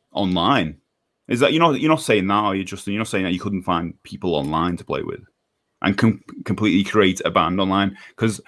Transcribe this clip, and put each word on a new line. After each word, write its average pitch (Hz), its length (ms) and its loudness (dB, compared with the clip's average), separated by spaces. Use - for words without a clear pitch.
online. 90 640 0
Is 120 140 -2
that, 143 100 6
you're 156 80 2
not, 160 220 2
you're 156 80 2
not 160 120 2
saying 104 260 2
that, 101 60 0
are 104 220 0
you, 95 80 -2
Justin? 101 300 -8
You're 104 80 -2
not 110 80 -6
saying 95 160 -2
that 90 80 -2
you 87 60 -2
couldn't 98 240 -6
find 85 400 -4
people 92 320 -6
online 80 420 -2
to - 80 -14
play 69 180 -4
with - 160 -10
and 101 160 0
com-, - 260 0
completely 98 440 2
create 95 360 2
a 85 60 -2
band 90 280 2
online? 95 380 0
'Cause, 110 320 -2